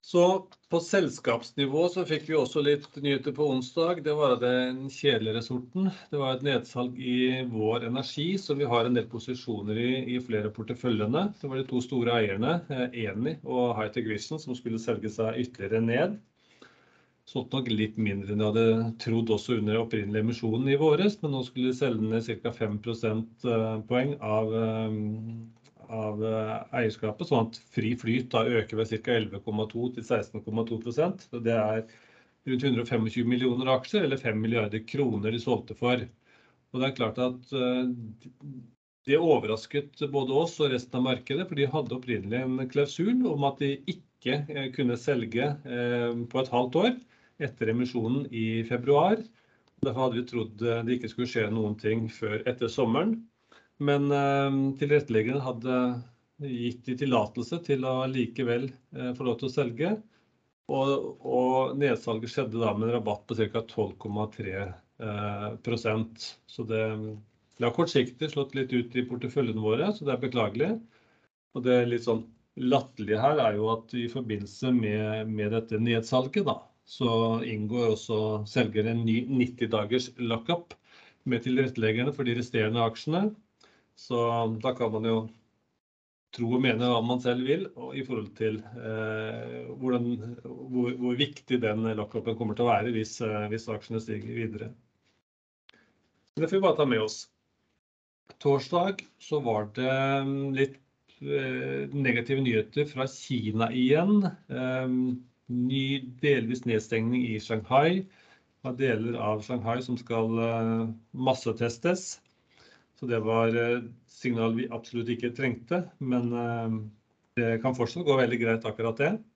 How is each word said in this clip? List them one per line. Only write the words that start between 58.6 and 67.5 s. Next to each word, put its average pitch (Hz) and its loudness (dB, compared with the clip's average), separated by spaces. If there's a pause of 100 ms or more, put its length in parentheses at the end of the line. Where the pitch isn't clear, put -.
eh, 127 -6
få 127 -6
lov 117 0
til 135 -4
å - -6
selge. 147 0 (640)
Og, 139 0
og 131 2
nedsalget 117 0
skjedde 117 -2
da 110 2
med 110 0
en 120 2
rabatt 104 -2
på 113 -4
cirka 110 0
tolv 104 -4
komma 107 -4
tre, 98 -6 (260)
eh, 104 -6 (120)
prosent. 113 -4 (100)
Så - -8
det, 110 -4 (400)